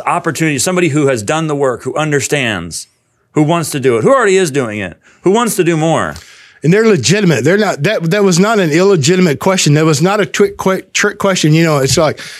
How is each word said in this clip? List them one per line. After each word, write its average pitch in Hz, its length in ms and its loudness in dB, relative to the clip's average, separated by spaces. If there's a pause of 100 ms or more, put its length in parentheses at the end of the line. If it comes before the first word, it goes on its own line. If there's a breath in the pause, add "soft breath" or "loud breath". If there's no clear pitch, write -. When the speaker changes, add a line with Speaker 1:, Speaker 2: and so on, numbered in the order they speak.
Speaker 1:
opportunity, 160 540 -2
somebody 180 300 0
who 139 180 0
has 127 160 0
done 156 240 -2
the 147 80 -4
work, 135 280 -2
who 127 120 -6
understands, 131 920 -4 (460)
who 156 100 2
wants 160 280 -2
to 147 80 -6
do 123 180 2
it, 110 60 -2
who 233 100 4
already 208 240 2
is 185 140 0
doing 117 280 -4
it, 90 180 -8 (260 soft breath)
who 175 80 2
wants 226 260 0
to 180 60 2
do 165 140 0
more. 131 380 0 (480 loud breath)
Speaker 2:
And 156 100 2
they're 226 140 4
legitimate. 165 560 2
They're 175 160 2
not, 165 240 -2
that, 170 260 -2
that 208 140 0
was 180 160 2
not 214 200 2
an 170 120 0
illegitimate 175 680 2
question. 185 360 2
That 156 100 2
was 151 160 0
not 196 180 0
a 190 60 0
trick 202 320 -2
que-, 190 240 -2 (120)
trick - 260 -2
question. 175 340 0
You 165 100 4
know, 156 140 2
it's 135 200 0
like, 151 220 0 (200 loud breath)